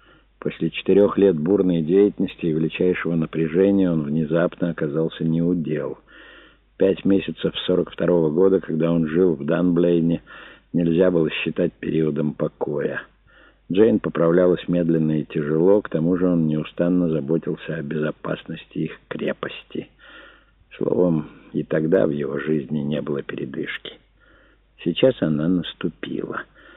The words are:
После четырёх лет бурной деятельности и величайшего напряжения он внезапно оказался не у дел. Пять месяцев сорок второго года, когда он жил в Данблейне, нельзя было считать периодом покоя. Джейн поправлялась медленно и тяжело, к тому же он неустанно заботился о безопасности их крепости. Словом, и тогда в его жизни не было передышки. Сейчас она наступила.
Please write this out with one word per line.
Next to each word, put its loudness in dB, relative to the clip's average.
После -4
четырёх 4
лет 6
бурной 2
деятельности 2
и 0
величайшего 0
напряжения 2
он 0
внезапно 0
оказался -4
не 0
у 0
дел. -4
Пять 2
месяцев 0
сорок 0
второго 2
года, 4
когда -2
он 0
жил 2
в -8
Данблейне, 2
нельзя 2
было 2
считать -4
периодом -2
покоя. -6
Джейн 4
поправлялась 2
медленно 0
и -4
тяжело, 2
к -8
тому 0
же 0
он 2
неустанно -2
заботился -4
о -8
безопасности -8
их -8
крепости. -10
Словом, 0
и -4
тогда 2
в 0
его -4
жизни -4
не -4
было -6
передышки. -10
Сейчас 2
она -2
наступила. -6